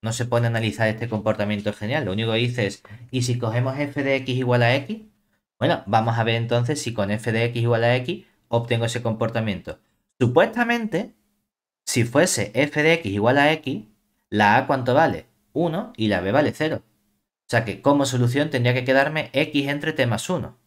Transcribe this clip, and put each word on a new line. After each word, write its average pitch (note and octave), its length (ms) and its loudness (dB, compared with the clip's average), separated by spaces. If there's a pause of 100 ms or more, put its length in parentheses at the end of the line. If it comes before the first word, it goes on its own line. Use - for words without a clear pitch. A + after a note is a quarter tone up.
No A2+ 120 -4
se A#2+ 120 -2
pone A#2+ 220 2
a A#2 40 2
analizar A2+ 360 0
este A2 220 -2
comportamiento G#2 640 -2
general. B2+ 320 -4
Lo F#2 80 -4
único A2+ 180 -2
que A2+ 80 2
dice A#2+ 300 0
es, - 160 -10 (260)
"¿Y B2+ 120 -2
si B2 140 0
cogemos B2 400 -2
f C#3+ 280 -4
de C#3 100 2
x C3 220 -2
igual B2 260 2
a A#2+ 140 4
x?". G#3+ 260 -6 (560)
Bueno, D#3 280 0
vamos A#2 320 2
a A#2 40 0
ver A2+ 140 0
entonces A#2+ 440 0
si A#2+ 140 -6
con G2+ 160 -2
f A2 220 -2
de A2+ 140 0
x A#2+ 160 -4
igual A#2 200 2
a A#2+ 140 4
x B2+ 300 -6 (200)
obtengo A#2 380 -2
ese A#2 180 -4
comportamiento. A2 760 -4 (400)
Supuestamente, A3 960 0 (680)
si A#2 200 0
fuese B2+ 500 2
f D3 300 0
de D#3+ 80 6
x E3 180 -2
igual A2 280 2
a D3 140 4
x, D#3 360 -6 (420)
la G#2 280 6
a C3 100 0
¿cuánto B2+ 260 0
vale? C3 320 2 (260)
Uno F3 440 -4
y A2 100 -2
la G2 140 0
b F#2 100 -2
vale B2+ 220 2
cero. D#3 320 -6
O - 640 -20
sea A2+ 160 0
que G2 180 -8
como C#3 240 4
solución B2 440 0
tendría B2 220 2
que B2 120 0
quedarme C#3 480 2
x C#3+ 340 0
entre D3 260 -4
t C3 140 0
más - 240 -2
uno. - 360 -6